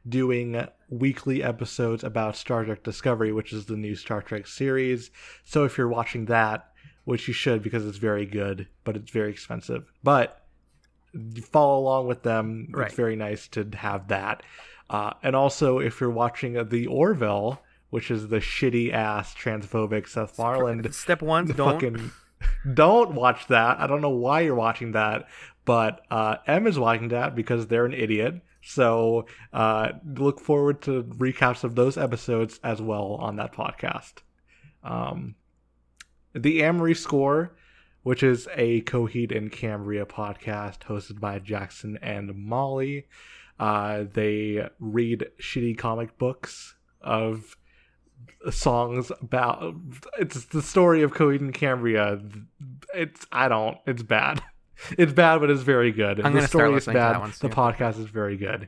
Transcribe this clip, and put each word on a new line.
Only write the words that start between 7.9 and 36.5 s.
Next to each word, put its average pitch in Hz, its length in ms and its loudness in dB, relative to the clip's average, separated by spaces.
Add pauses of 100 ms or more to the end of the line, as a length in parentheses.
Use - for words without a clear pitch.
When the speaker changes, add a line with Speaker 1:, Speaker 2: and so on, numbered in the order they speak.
Speaker 1:
very 104 280 -2
good, 101 420 -6 (160)
but 110 120 -4
it's 107 160 -12
very 107 200 0
expensive. - 600 -10 (120)
But 135 420 2 (680)
you 113 280 -12
follow 139 380 4
along 131 280 2
with 123 160 -4
them. 113 480 -2
Speaker 2:
Right. 127 160 -4
Speaker 1:
It's - 80 -10
very 113 200 0
nice 104 340 -8
to 104 260 -6
have 101 340 -6
that. 101 340 -4 (460)
Uh, 104 240 -4 (100)
and 135 120 2
also, 135 440 4
if 131 220 -2
you're 123 80 0
watching, 120 480 -2
uh, 117 60 -2
The 117 240 0
Orville, 127 720 0 (280)
which 120 220 -4
is 107 160 -2
the 110 120 0
shitty-ass 113 960 0
transphobic 107 720 -2
Seth 110 300 -6
Speaker 2:
Sp-, - 20 -
Speaker 1:
MacFarlane 120 520 0
Speaker 2:
step - 300 -2
one, 160 240 2
Speaker 1:
<laughs> 135 100 -2
Speaker 2:
don't. 135 180 4
Speaker 1:
fucking, 117 380 -4 (640)
don't 180 420 8
watch 123 320 2
that. 120 320 4
I 147 80 0
don't 143 140 0
know 147 80 2
why 131 320 2
you're 151 140 2
watching 113 380 0
that, 107 340 0 (380)
but, 113 360 2 (100)
uh, 110 260 0 (100)
M 185 200 2
is 175 120 2
watching 117 300 2
that 120 260 0
because 117 320 -2
they're 117 180 4
an 127 80 -2
idiot. 117 480 0 (200)
So, 113 640 2 (260)
uh, 110 420 0 (120)
look 139 340 0
forward 143 440 2
to 131 200 -2
recaps 123 600 0
of 117 120 -4
those 127 220 2
episodes 117 680 -2
as 110 180 -4
well 104 340 -4
on 104 220 -6
that 107 160 -8
podcast. - 640 -6 (680)
Um, 127 520 -8 (960)
The 151 300 0